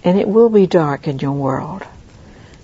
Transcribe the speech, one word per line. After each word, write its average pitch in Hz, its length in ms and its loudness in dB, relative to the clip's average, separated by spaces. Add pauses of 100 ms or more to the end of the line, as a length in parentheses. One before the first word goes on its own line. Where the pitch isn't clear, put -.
and 180 160 2
it - 80 -2
will 226 220 4
be 202 180 4
dark 151 400 -2
in 139 120 -6
your 139 120 -4
world, 139 520 -6 (800)